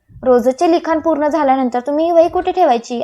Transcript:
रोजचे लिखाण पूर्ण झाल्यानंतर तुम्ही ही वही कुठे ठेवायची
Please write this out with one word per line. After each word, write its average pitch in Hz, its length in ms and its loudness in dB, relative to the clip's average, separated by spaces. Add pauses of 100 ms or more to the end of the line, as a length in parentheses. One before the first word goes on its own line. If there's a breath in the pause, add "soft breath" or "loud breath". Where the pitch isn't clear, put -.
(240)
रोजचे 254 480 2
लिखाण 330 280 0
पूर्ण 302 280 -2
झाल्यानंतर 269 520 0
तुम्ही 285 260 -2
ही 339 60 0
वही 339 180 4
कुठे 359 220 -4
ठेवायची 240 520 0